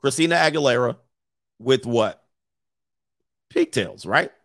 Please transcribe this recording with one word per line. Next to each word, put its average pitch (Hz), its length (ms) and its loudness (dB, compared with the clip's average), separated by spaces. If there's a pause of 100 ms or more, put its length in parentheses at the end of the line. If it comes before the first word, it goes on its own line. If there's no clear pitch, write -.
Christina 160 340 0
Aguilera 143 600 0 (600)
with 127 260 0
what? 113 380 -2 (1300)
Pigtails, - 560 -4
right? 127 240 0 (140)